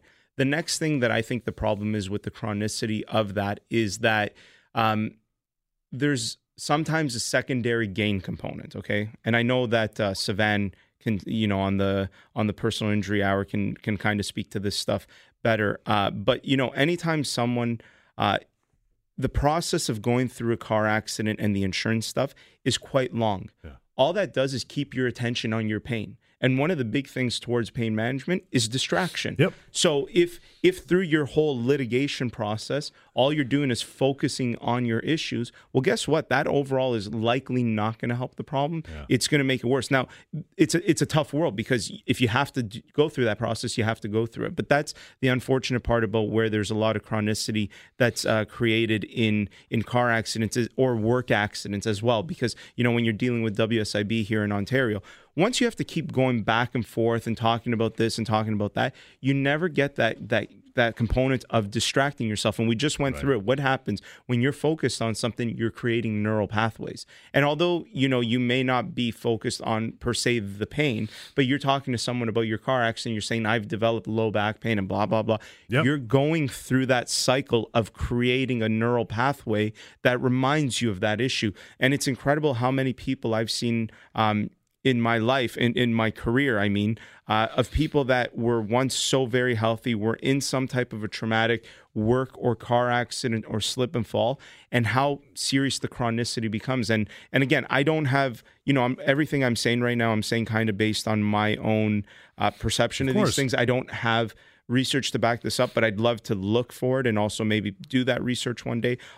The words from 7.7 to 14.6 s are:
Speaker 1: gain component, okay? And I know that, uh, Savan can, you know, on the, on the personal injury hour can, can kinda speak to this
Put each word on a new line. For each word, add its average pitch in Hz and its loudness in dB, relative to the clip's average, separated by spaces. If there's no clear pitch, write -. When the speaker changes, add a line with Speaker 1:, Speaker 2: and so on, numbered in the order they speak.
Speaker 1:
gain 101 0
component, - -10
okay? 104 -4
And 113 2
I 117 2
know 127 2
that, 110 0
uh, 101 0
Savan 101 0
can, 110 -2
you 110 0
know, 101 2
on 98 2
the, 98 0
on 110 0
the 101 0
personal 107 -2
injury 101 0
hour 98 2
can, 101 -4
can 107 -4
kinda 104 0
speak - -8
to 107 -6
this 98 -2